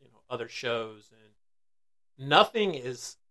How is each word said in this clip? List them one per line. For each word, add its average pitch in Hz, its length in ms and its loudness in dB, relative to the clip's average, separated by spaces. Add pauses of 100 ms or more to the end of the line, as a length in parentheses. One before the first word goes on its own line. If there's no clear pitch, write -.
you 131 80 -20
know, 113 100 -20 (100)
other 117 180 -8
shows, 113 640 -8
and - 1160 -20
nothing 202 460 6
is 127 420 -10 (140)